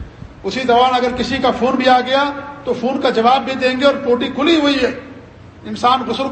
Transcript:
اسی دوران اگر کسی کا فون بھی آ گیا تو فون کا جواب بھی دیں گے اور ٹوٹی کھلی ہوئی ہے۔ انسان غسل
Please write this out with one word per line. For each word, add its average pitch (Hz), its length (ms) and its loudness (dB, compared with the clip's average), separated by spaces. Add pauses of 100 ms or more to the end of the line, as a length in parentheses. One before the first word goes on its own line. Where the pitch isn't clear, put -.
(440)
اسی 202 240 -6
دوران 247 280 4
اگر 247 220 0
کسی 254 260 -4
کا 254 160 2
فون 262 160 0
بھی 254 140 2
آ 254 180 6
گیا 269 160 2 (400)
تو 240 160 -2
فون 262 220 -2
کا 269 160 2
جواب 247 280 4
بھی 262 160 -4
دیں 254 180 0
گے 277 60 2
اور 277 100 4 (100)
ٹوٹی 240 300 0
کھلی 320 240 2
ہوئی 285 220 2
ہے۔ 240 100 0 (720)
انسان 240 420 2
غسل 269 240 -4